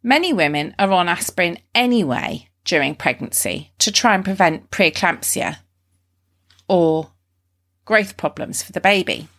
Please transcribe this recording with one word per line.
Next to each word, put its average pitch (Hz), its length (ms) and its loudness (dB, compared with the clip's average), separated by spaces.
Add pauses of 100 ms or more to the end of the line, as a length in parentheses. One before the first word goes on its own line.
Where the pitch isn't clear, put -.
Many 302 320 2
women 151 460 0
are 196 120 2
on 175 180 2
aspirin 175 500 -2 (160)
anyway 226 720 0 (160)
during 147 320 0
pregnancy - 800 -6
to - 140 0
try 202 240 4
and 190 80 -2
prevent 185 480 0
preeclampsia - 840 0 (1080)
or 160 440 0 (760)
growth 214 320 0
problems - 460 -6
for - 80 -16
the - 80 -6
baby. 123 480 0 (120)